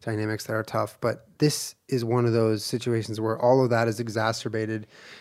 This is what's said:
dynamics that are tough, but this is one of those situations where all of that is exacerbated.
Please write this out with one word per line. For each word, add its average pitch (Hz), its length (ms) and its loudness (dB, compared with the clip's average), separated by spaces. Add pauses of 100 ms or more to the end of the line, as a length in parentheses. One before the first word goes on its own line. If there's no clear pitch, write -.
dynamics 107 440 -4
that 117 80 -6
are 110 100 -2
tough, - 360 -4
but - 260 -4 (120)
this - 360 0 (140)
is 120 160 0
one 120 220 2
of 113 80 4
those 110 300 2
situations 113 560 -4
where 113 200 -2
all 127 240 6
of 117 60 2
that 117 180 4
is 107 120 -2
exacerbated. 110 880 -4 (340)